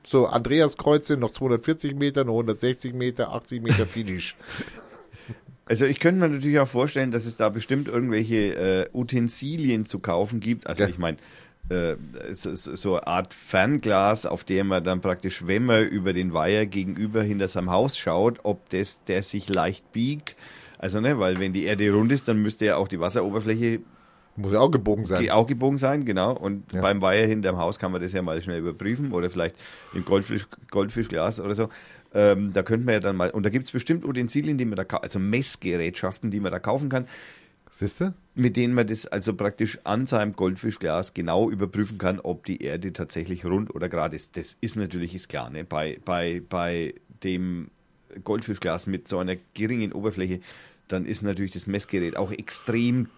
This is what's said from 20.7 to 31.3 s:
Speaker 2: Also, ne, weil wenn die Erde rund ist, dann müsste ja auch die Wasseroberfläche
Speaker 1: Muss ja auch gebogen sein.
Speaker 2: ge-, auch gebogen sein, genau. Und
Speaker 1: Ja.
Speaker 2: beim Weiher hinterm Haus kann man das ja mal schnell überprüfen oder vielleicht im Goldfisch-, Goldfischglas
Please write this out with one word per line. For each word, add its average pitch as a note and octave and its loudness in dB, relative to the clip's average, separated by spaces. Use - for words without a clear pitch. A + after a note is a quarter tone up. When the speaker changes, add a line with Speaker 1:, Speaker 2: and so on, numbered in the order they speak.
Speaker 2:
Also, F#2+ -2
ne, C3 2
weil F#2 2
wenn F#2+ -2
die F#2 -2
Erde G#2 2
rund A2 4
ist, C3+ 0
dann A2 2
müsste G#2+ 0
ja F#2+ 4
auch G2 2
die F2+ -6
Wasseroberfläche A2 0
Speaker 1:
Muss G2 -2
ja G#2+ 4
auch D3 8
gebogen G#2+ 2
sein. F2+ 2
Speaker 2:
ge-, - 2
auch A2+ 6
gebogen C3+ 2
sein, C#3 2
genau. G2+ 2
Und G2 -4
Speaker 1:
Ja. F#2 -2
Speaker 2:
beim G2 4
Weiher G2 6
hinterm G2+ 2
Haus F2 -2
kann F#2 -2
man F2+ -2
das F2+ -4
ja F#2 -2
mal E2 -2
schnell E2+ -4
überprüfen G#2 -4
oder F2+ 0
vielleicht E2+ -2
im F#2 -4
Goldfisch-, G2+ 2
Goldfischglas G#2 0